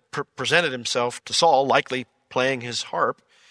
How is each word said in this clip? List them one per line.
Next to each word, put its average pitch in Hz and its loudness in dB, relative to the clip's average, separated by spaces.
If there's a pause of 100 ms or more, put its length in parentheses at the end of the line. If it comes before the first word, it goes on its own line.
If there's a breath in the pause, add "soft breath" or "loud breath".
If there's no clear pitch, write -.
pr-, 143 -6
presented 139 0
himself 120 -4
to - -8
Saul, 139 4
likely 127 0 (220)
playing 131 0
his 117 -6
harp 143 -4 (300 soft breath)